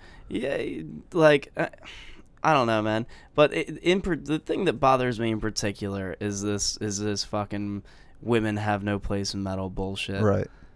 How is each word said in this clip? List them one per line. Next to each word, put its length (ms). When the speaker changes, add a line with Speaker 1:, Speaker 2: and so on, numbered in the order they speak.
Speaker 1:
Yeah, 280
like, 420
I, 140
I 120
don't 120
know, 140
man. 240
But 180
it, 300
in 180
per-, 160
the 220
thing 260
that 100
bothers 460
me 120
in 80
particular 800
is 220
this, 380
is 200
this 260
fucking 580
women 340
have 260
no 160
place 360
in 80
metal 260
bullshit. 540
Speaker 2:
Right. 260